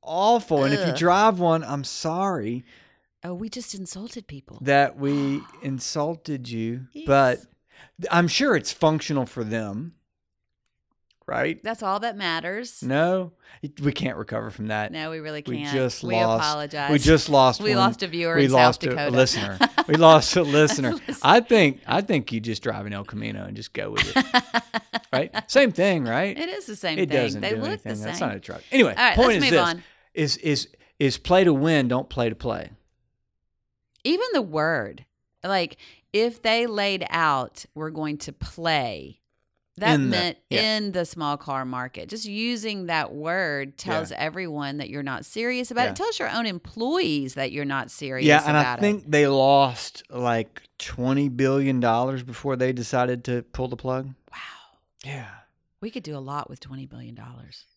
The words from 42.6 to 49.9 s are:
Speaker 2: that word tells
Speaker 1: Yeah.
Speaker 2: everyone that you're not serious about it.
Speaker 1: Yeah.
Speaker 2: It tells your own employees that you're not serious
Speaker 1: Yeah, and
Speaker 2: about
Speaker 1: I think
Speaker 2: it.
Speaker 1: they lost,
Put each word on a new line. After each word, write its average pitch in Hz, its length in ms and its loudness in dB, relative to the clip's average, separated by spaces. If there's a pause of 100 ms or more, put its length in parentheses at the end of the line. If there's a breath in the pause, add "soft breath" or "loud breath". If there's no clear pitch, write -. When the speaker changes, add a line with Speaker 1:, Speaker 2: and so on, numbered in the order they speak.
Speaker 2:
that 160 260 0
word 147 640 -4
tells 160 340 -4
Speaker 1:
Yeah. - 80 -12
Speaker 2:
everyone 151 580 -6
that 143 120 -10
you're 143 140 -10
not 131 220 -8
serious 247 440 -6
about 240 140 -2
it. - 20 2
Speaker 1:
Yeah. - 60 -2
Speaker 2:
It - 60 -8
tells 440 220 -4
your - 100 -4
own 233 180 -4
employees 190 880 -4
that 135 160 -4
you're 143 140 -6
not 135 260 -6
serious 131 360 -6
Speaker 1:
Yeah, 147 200 8
and 151 100 4
Speaker 2:
about 123 220 0
Speaker 1:
I - 20 0
think 208 220 0
Speaker 2:
it. 151 80 -6
Speaker 1:
they 147 160 4
lost, 139 800 4